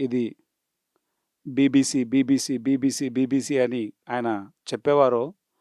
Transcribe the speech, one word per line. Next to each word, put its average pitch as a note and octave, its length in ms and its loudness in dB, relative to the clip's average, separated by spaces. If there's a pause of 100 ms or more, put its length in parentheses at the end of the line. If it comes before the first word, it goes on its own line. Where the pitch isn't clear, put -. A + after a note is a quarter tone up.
ఇది B2 180 -2 (1200)
బీబీసీ, C3+ 560 2 (100)
బీబీసీ, C3 440 2 (100)
బీబీసీ, C3+ 400 0 (100)
బీబీసీ C3 480 0
అని B2 160 0 (320)
ఆయన A#2+ 180 -2 (400)
చెప్పేవారో, C3 520 2 (400)